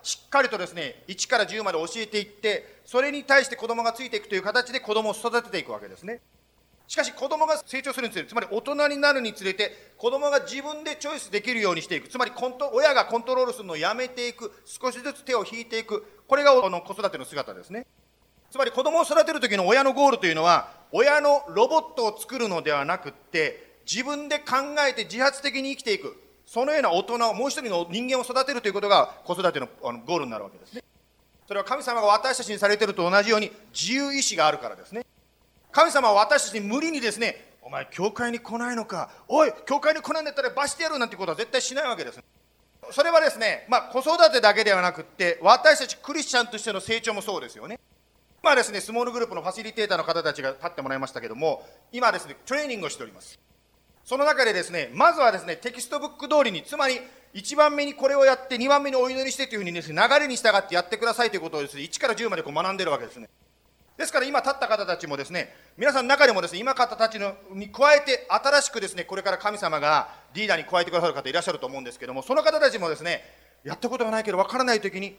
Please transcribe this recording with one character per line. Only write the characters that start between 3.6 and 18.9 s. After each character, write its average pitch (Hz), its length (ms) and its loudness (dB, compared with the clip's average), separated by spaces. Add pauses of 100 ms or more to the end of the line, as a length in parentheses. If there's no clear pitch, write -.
供 233 140 -4
が 226 100 0
つ 233 100 -10
い 254 60 -12
て 214 80 -6
い 208 40 -2
く - 80 -20
と 208 60 -4
い 190 40 2
う 185 40 -4
形 240 300 -2
で 254 80 -4
子 214 140 -4
供 214 160 0
を - 20 -4
育 233 300 -2
て 226 80 -16
て 180 80 -4
い 151 40 -6
く 123 100 -10
わ 104 80 -10
け 101 80 -18
で 92 80 -20
す - 80 -20
ね。 226 180 -12 (640)
し - 80 -8
か 302 80 2
し 240 80 -8
子 269 160 -6
供 302 180 2
が 311 120 0
成 262 240 -10
長 269 100 -6
す 247 80 -6
る 240 80 -4
に - 60 -10
つ - 20 -6
れ 233 60 -6
て、 - 80 -12
つ - 40 -18
ま 233 60 0
り 190 100 -8
大 220 120 -4
人 285 260 0
に 285 80 -2
な 285 160 4
る 269 80 0
に 220 140 -6
つ 190 100 -18
れ 190 80 -2
て、 - 460 -6
子 233 120 0
供 285 200 0
が 285 100 4
自 269 220 -10
分 302 220 -10
で 302 120 -6
チ - 100 -10
ョ 302 80 -6
イ 277 60 -10
ス - 100 -16
で 202 120 -4
き 247 100 -4
る 233 80 -2
よ 196 120 0
う - 20 0
に 165 80 -6
し - 40 -12
て 175 100 -6
い 143 40 -4
く、 - 80 -20
つ - 80 -12
ま 247 80 0
り 247 60 -10
コ 247 180 -6
ン 247 80 -10
ト-、 277 160 -6
親 277 220 4
が 226 100 4
コ 226 140 -2
ン 233 60 -4
ト 254 100 -2
ロ 254 80 2
ー 247 60 2
ル 233 40 -4
す 214 60 -8
る 208 80 -14
の 175 80 -8
を - 20 -6
や 165 160 -2
め 247 160 -6
て 247 180 -8
い 240 60 -6
く、 233 180 -12 (140)
少 - 260 -8
し 240 100 -12
ず 262 120 -8
つ - 100 -16
手 254 120 -4
を 208 100 0
引 226 160 -12
い 226 60 -12
て 226 120 -6
い 220 60 -6
く、 214 180 -6 (240)
こ 269 100 4
れ 285 80 2
が、 285 80 10
あ 247 180 6
の、 175 100 -4
子 190 140 -12
育 190 160 -2
て 151 80 -10
の 131 80 -12
姿 131 260 -8
で 92 100 -16
す - 60 -20
ね。 226 180 -12 (640)
つ - 60 -18
ま 262 80 4
り 247 60 -2
子 247 120 -2
供 311 180 4